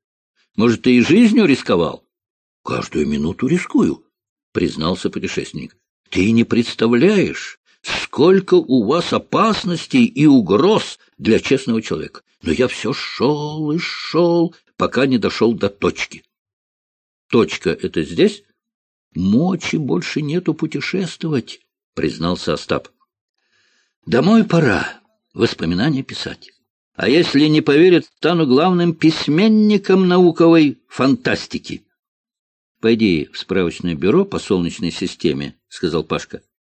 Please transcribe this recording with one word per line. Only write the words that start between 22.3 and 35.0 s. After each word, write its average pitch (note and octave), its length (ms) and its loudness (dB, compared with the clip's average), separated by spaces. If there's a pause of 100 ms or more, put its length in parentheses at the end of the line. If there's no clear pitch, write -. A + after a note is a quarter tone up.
Остап. - 360 -6 (1160)
Домой F#3+ 400 4
пора, C3 560 0 (340)
воспоминания A2+ 680 -2
писать. - 480 -14 (440)
А - 140 -2
если D3 380 2
не D3+ 160 2
поверят, D#3 420 4
стану E3 420 -2
главным E3+ 480 2
письменником G3 1120 2
науковой E3 720 4 (100)
фантастики. - 1000 -4 (920)
«Пойди A2 520 2
в - 60 -14
справочное F2 560 -4
бюро A2 300 0
по F#3+ 140 -8
Солнечной F2+ 520 -4
системе», — C#2+ 680 -6 (120)